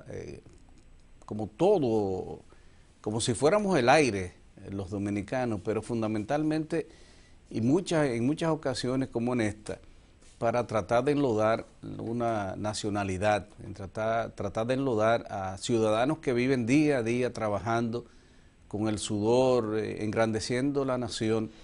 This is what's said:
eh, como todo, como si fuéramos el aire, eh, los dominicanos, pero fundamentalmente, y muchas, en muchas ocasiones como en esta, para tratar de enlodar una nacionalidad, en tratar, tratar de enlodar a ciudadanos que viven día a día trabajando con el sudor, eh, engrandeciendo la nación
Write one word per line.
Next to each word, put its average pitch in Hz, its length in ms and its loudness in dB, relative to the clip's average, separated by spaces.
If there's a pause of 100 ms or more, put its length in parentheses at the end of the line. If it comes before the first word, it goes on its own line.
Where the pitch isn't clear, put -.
eh, 82 360 -12 (840)
como 107 220 -6
todo, 107 920 2 (640)
como 110 180 -4
si 120 140 0
fuéramos 190 440 2
el 123 120 6
aire, 110 420 4 (320)
eh, 95 80 -12
los 98 180 -6
dominicanos, 104 720 -2
pero 107 200 -2
fundamentalmente, 143 1080 -2 (600)
y 117 100 -4
muchas, 151 480 2
en 117 180 0
muchas 160 260 0
ocasiones 135 580 -2
como 120 240 0
en 123 80 2
esta, 101 380 -4 (580)
para 120 300 0
tratar 123 360 0
de 143 80 2
enlodar 113 540 2 (340)
una 110 560 -2
nacionalidad, 101 920 0 (160)
en 98 80 -12
tratar, 110 580 -4
tratar 101 360 -4
de 127 80 0
enlodar 117 540 2
a 95 280 -6
ciudadanos 117 640 2
que 139 120 -2
viven 123 340 2
día 143 340 4
a 113 40 -2
día 120 300 -2
trabajando 110 720 -2 (640)
con 107 180 -2
el 107 120 -2
sudor, 110 800 2
eh, 104 280 -4
engrandeciendo 113 800 0
la 127 120 -2
nación 110 540 -2 (120)